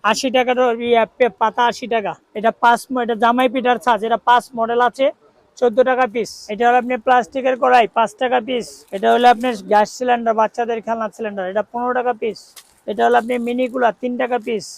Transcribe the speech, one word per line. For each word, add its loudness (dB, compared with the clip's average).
আশি -2
টাকা 2
ডর-, 2
ইয়া, 4
পে-, 2
পাতা 0
আশি -10
টাকা। -4
এটা 0
পাঁচ 4
ম-, -2
এটা -2
জামাই 2
পিঠার 0
ছাঁচ, 2
এটা 0
পাঁচ 4
মডেল 0
আছে, -2
চোদ্দ 2
টাকা 2
পিস। -4
এটা -4
হলো 4
আপনার -4
প্লাস্টিকের 0
কড়াই, 4
পাঁচ 2
টাকা 0
পিস। -4
এটা -2
হলো 4
আপনার -2
গ্যাস 4
সিলিন্ডার, 0
বাচ্চাদের -2
খেলনা -4
সিলিন্ডার, -8
এটা -2
পনেরো -4
টাকা -2
পিস। -6
এটা -4
হলো 4
আপনার -4
মিনি -2
কুলা, 0
তিন -4
টাকা -2
পিস। -6